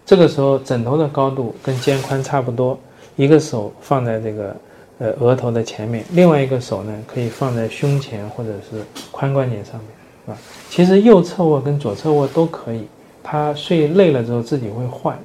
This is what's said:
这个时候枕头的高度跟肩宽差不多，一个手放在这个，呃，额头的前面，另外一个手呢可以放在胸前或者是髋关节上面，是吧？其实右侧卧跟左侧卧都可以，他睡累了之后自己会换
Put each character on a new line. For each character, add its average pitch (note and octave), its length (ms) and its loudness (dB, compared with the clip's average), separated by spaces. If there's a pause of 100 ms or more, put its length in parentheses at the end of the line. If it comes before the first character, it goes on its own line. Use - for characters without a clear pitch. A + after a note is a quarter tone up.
这 F#3+ 140 6
个 E3+ 100 8
时 C#3+ 140 0
候 C#3 160 4
枕 B2+ 260 -4
头 B2+ 140 0
的 D#3+ 100 2
高 C#3 220 0
度 C3 320 -6
跟 C3 180 -4
肩 C#3 220 0
宽 C3+ 220 -4
差 C#3 180 -2
不 B2 100 -4
多， B2+ 260 -2 (380)
一 C#3 120 2
个 D#3 120 8
手 A2+ 400 -4
放 C3 240 -2
在 A2+ 160 -2
这 A2 140 -6
个， G#2 220 -8 (420)
呃， A2+ 220 -2
额 B2 160 4
头 B2 160 -4
的 A#2 120 -2
前 A2 240 -8
面， A#2 160 -6 (100)
另 F3 140 6
外 D3+ 140 4
一 C3+ 60 0
个 B2+ 120 -2
手 G#2 220 -6
呢 G#2+ 240 -10
可 - 160 -8
以 A#2 80 -4
放 B2 260 -4
在 A2+ 140 -2
胸 C#3+ 300 0
前 G#2+ 320 -10
或 B2 120 -10
者 A2 100 -8 (140)
是 A2 160 -10 (280)
髋 C#3 200 -4
关 C3+ 160 0
节 G#2+ 160 -6
上 - 120 -16
面， A2 140 -16 (360)
是 - 60 -12
吧？ G#2+ 60 -14 (340)
其 F3 120 4
实 F#3+ 180 6
右 G#3+ 200 8
侧 F3 240 -2
卧 D3+ 160 4
跟 C#3+ 160 -2
左 C3+ 160 -4
侧 B2 180 -2
卧 C#3+ 160 2
都 E3 200 0
可 A#2 260 -10
以， A2+ 140 -8 (340)
他 D3+ 320 -4
睡 D3 360 0
累 F3+ 220 4
了 B2+ 120 0
之 A#2 80 -4
后 A#2+ 100 0
自 C#3 160 -4
己 A#2 120 -6
会 A#2 180 -6
换 B2 380 -6